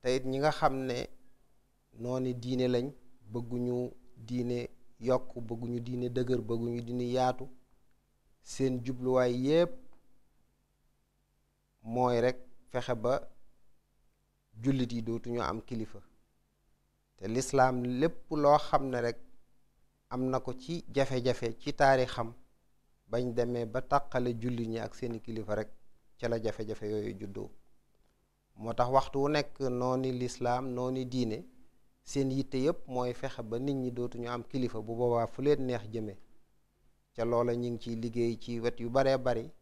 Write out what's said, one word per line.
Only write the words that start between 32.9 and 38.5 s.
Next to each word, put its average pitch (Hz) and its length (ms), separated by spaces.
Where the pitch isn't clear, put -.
fexe 127 300
ba 113 160
nit 139 160
ñi 127 160
dootuñu 120 380
am 120 140
kilifa, 120 380
bu 113 140
boobaa 117 320
fu - 140
leen 143 240
neex 120 260
jëme. 110 240
Ca 113 100
loola 120 300
ñu 120 160
ngi 117 80
ciy 117 160
liggéey 117 440
ci 120 200